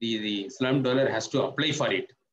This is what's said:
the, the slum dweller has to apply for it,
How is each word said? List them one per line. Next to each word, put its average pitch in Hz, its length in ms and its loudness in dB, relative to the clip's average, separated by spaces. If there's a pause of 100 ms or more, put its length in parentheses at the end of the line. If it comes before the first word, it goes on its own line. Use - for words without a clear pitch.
the, 113 160 0
the 104 320 -2
slum 131 340 0
dweller 127 260 4
has 110 200 -2
to 135 140 0
apply 151 280 0
for 135 200 0
it, 92 200 -4 (220)